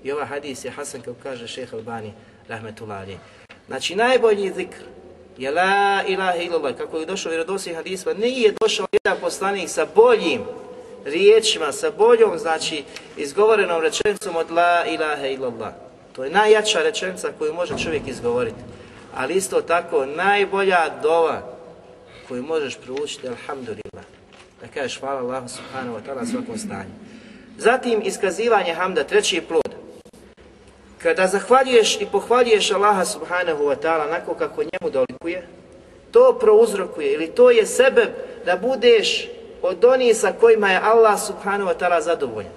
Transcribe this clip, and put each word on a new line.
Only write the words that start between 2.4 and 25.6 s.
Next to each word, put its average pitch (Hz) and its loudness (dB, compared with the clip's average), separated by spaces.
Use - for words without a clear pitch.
rahmetullahi 107 -12
alihi. 95 -14
Znači, 131 -8
najbolji 214 2
zikr - -10
je 131 -6
la 196 2
ilaha 185 0
illallah, 170 -2
kako 156 -8
je 160 -4
došao 185 -6
vjerodostojnim 165 -6
hadisima, 170 -6
nije 233 0
došao 214 0
jedan 202 0
poslanik 185 -4
sa 160 -2
boljim 190 4
riječima, 180 4
sa 156 -2
boljom, 214 4
znači, 160 -4
izgovorenom 185 2
rečenicom 175 -2
od 165 -4
la 170 2
ilaha 151 -4
illallah. 123 -6
To 131 -8
je 139 -6
najjača 208 4
rečenica 160 -2
koju 156 -4
može 170 -6
čovjek 143 -4
izgovoriti. 120 -4
Ali 135 -4
isto 190 0
tako, 165 0
najbolja 190 2
dova 156 2
koju 127 -8
možeš 151 -4
proučiti, 135 -10
elhamdulillah. 113 -12
Da - -20
kažeš - -8
hvala 139 -6
Allahu 123 -8
subhanahu 123 -12